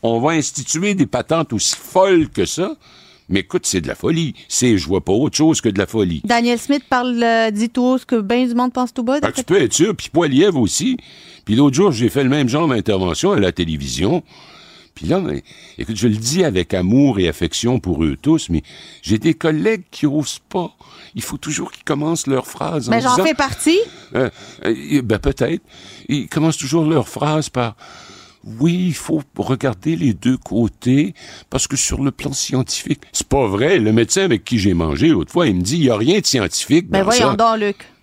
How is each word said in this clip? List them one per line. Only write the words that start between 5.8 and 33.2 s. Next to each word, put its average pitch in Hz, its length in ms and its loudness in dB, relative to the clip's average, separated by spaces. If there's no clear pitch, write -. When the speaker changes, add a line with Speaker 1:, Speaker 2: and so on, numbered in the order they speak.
Speaker 1:
folie. 90 360 -2
Speaker 2:
Daniel 233 360 0
Smith 277 280 -2
parle, 247 360 -2
euh, 226 260 2
dit 214 220 -2
tout 254 120 -2
haut 254 140 2
ce - 80 -6
que 226 160 0
ben 240 260 0
du 240 60 -2
monde 247 200 0
pense 254 200 -4
tout 254 100 -6
bas. 254 200 0
Speaker 1:
Ah, - 80 -2
tu 254 120 -8
peux 196 160 2
être 123 140 0
sûr. 196 220 2
Puis - 140 -14
Poilievre 160 520 2
aussi. 196 340 0
Puis 107 120 0
l'autre 139 200 4
jour, 185 160 4
j'ai 113 180 2
fait 139 140 0
le 127 60 2
même 143 200 2
genre 156 180 0
d'intervention 101 640 0
à 170 80 2
la 92 120 2
télévision. 80 720 -2
Puis 78 120 -10
là, 165 120 0
mais, 76 240 -6
écoute, 110 160 -6
je 104 120 0
le 107 80 4
dis 131 280 -2
avec 92 320 0
amour 110 420 2
et 90 100 2
affection 104 520 -2
pour 82 240 -2
eux 71 180 0
tous, 156 280 0
mais 80 120 0
j'ai 104 160 0
des 156 160 2
collègues 170 560 -2
qui - 160 -6
osent 143 320 -2
pas. 180 220 -4
Il - 80 -8
faut - 160 -10
toujours - 320 -8
qu'ils - 120 -20
commencent 151 440 -2
leur 131 180 0
phrase 156 440 -6
en - 20 2
Speaker 2:
Ben, 233 100 2
j'en 254 140 0
Speaker 1:
disant 285 100 2
Speaker 2:
fais 320 80 2
partie. 294 460 0
Speaker 1:
Euh, 123 160 0
euh, 139 360 0
ben, 110 160 0
peut-être. - 460 -2
Ils 143 180 -2
commencent 156 320 0
toujours 156 260 0
leur 151 240 2
phrase 151 400 -2
par « 117 260 -4
Oui, 175 300 2
il 151 40 -2
faut - 300 -4
regarder 131 600 -2
les 156 180 0
deux 123 240 0
côtés, 127 800 0
parce - 180 -4
que 139 80 -6
sur 135 280 -2
le 139 80 0
plan 139 200 -8
scientifique », - 720 -4
c'est - 140 -4